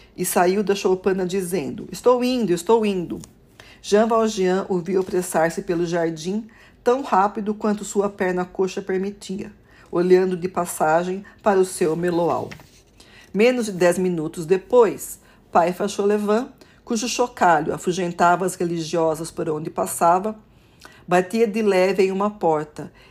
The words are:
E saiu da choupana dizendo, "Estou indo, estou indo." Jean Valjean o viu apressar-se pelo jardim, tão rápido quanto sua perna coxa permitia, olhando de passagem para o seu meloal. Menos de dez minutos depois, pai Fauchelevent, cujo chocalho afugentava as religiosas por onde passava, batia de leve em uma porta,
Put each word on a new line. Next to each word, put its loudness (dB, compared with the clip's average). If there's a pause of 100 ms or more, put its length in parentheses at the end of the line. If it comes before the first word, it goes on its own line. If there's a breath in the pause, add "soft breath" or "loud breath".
(160 loud breath)
E -6
saiu 2
da 0
choupana 0
dizendo, -6
"Estou 2
indo, 0
estou 2
indo." -4 (640 loud breath)
Jean 4
Valjean 0
o -2
viu -2
apressar-se -2
pelo -2
jardim, -4 (360 loud breath)
tão 2
rápido 0
quanto -4
sua -2
perna -2
coxa -4
permitia, -8 (380 soft breath)
olhando 4
de -6
passagem 0 (180 loud breath)
para 4
o 4
seu 0
meloal. -2 (840 loud breath)
Menos 2
de -6
dez 2
minutos -4
depois, 2 (300 soft breath)
pai 2
Fauchelevent, -2 (340 soft breath)
cujo -4
chocalho 0
afugentava 0
as -4
religiosas -4
por -6
onde -6
passava, 0 (680 loud breath)
batia 2
de -2
leve 2
em 0
uma -2
porta, -2 (200 soft breath)